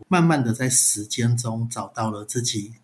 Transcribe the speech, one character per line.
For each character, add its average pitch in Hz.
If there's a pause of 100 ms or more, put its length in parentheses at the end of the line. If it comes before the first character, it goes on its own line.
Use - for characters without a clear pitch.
慢 180
慢 156
的 113
在 127
时 -
间 117
中 113
找 104
到 110
了 104
自 120
己 110